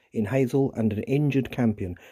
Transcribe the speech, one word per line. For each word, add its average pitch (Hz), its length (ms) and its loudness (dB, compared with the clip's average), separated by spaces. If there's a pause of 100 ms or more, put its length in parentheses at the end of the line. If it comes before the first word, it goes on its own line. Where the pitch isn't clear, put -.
(120)
in 110 140 -2
Hazel 135 500 0
and 110 160 2
an 104 120 -4
injured 135 460 0
Campion 101 440 0 (180)